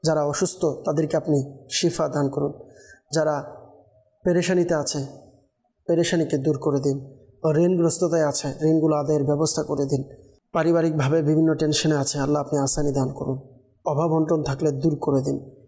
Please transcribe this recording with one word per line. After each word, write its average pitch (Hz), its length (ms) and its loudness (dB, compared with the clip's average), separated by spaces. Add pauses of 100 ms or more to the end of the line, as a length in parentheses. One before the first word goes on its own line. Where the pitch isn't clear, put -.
যারা 156 220 2
অসুস্থ - 360 -2 (220)
তাদেরকে 156 340 -2
আপনি 151 200 0 (320)
শিফা 165 380 -2
দান 143 220 -2
করুন, 143 220 -2 (640)
যারা 151 220 0 (880)
পেরেশানিতে 175 500 2
আছে 147 240 -2 (880)
পেরেশানিকে 165 500 2
দূর 139 200 0
করে 143 220 0
দিন, 139 180 0 (580)
ঋণগ্রস্ততায় 170 720 2
আছে 143 200 -4 (160)
ঋণগুলো 156 320 4
আদায়ের 147 280 0
ব্যবস্থা 151 400 0
করে 143 220 -2
দিন, 135 160 0 (520)
পারিবারিকভাবে 160 680 2
বিভিন্ন 156 340 4
টেনশনে 156 420 0
আছে 135 220 -2
আল্লাহ 147 220 0
আপনি 143 180 -2
আসানি 139 320 0
দান 131 220 0
করুন, 135 240 -6 (480)
অভাব 160 280 0
অনটন 160 300 2
থাকলে 135 260 -2 (100)
দূর 151 200 2
করে 139 220 0
দিন 139 160 -2 (300)